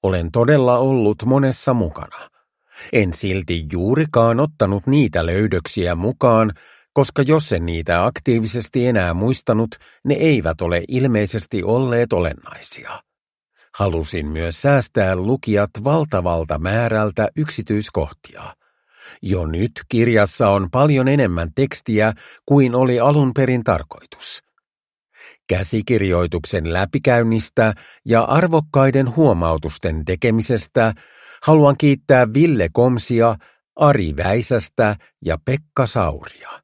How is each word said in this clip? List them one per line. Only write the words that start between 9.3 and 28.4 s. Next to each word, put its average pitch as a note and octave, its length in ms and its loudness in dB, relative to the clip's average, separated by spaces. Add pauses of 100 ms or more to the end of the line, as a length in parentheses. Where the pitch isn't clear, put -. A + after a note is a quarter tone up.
ne C#3 100 0
eivät A#2 480 0
ole F2 260 -2
ilmeisesti A2 760 -2
olleet A#2+ 500 0
olennaisia. - 880 -6 (720)
Halusin E2 540 -4
myös E2 340 -6
säästää A#2 540 0
lukijat G#2 560 -2 (120)
valtavalta F2+ 760 -2
määrältä G#2+ 800 -2
yksityiskohtia. - 1200 -6 (680)
Jo F#2 240 -2
nyt E2 260 -4 (180)
kirjassa A2+ 600 2
on G2 220 0
paljon C3+ 360 2
enemmän F#2+ 480 0
tekstiä A2 580 0 (320)
kuin C3+ 300 4
oli B2+ 240 2
alun C3+ 340 2
perin B2+ 300 0
tarkoitus. - 800 -6 (1040)
Käsikirjoituksen F2+ 1300 -2
läpikäynnistä A2+ 1000 0 (320)
ja A2+ 160 4
arvokkaiden C#3 920 2